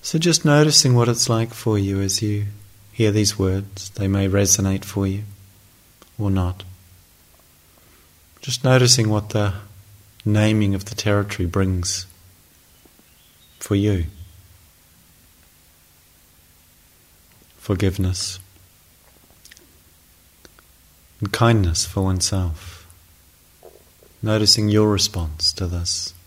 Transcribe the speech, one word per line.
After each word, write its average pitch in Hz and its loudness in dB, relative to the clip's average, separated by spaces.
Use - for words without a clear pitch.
So - -4
just 165 0
noticing 147 6
what 117 6
it's 117 0
like 113 0
for 107 -2
you 98 0
as 98 -2
you 104 -4
hear 110 2
these 101 0
words, 98 -4
they 98 -4
may 98 2
resonate 98 0
for 98 -4
you 98 -4
or 101 -2
not. 92 -2
Just - -8
noticing 123 6
what 104 -2
the 104 -2
naming 107 2
of 98 -6
the - -14
territory 101 -2
brings 92 -2
for - -4
you. 101 0
Forgiveness 92 -2
and - -4
kindness 107 2
for - -4
oneself. 92 -4
Noticing 107 2
your 107 4
response 85 -4
to 92 -6
this 87 -6